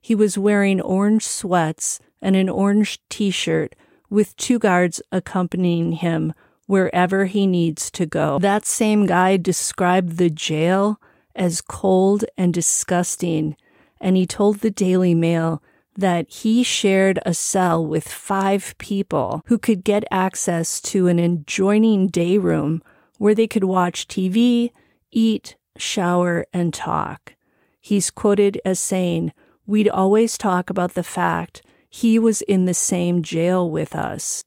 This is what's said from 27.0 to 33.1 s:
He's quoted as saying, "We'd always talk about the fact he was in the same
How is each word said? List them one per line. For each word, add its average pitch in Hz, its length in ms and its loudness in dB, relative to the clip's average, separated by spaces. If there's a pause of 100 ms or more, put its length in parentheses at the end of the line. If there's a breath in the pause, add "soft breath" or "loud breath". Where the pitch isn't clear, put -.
He's 202 300 -2
quoted 202 540 2
as 190 140 -2
saying, 170 540 -2 (340 soft breath)
"We'd 208 220 2
always 208 500 2
talk 180 320 -2
about 180 240 -2
the 175 80 -4
fact 170 600 -4 (280 soft breath)
he 226 280 2
was 220 240 2
in 185 240 2
the 180 80 0
same 175 480 0